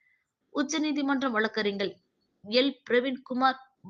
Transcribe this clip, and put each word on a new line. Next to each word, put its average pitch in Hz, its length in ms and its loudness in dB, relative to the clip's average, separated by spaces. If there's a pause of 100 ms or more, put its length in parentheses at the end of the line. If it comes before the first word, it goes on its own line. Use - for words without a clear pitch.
(540)
உச்சநீதிமன்ற 277 840 -2
வழக்கறிஞர் 208 560 0 (680)
எல் 269 140 2 (120)
பிரவீன்குமார் 254 760 0 (300)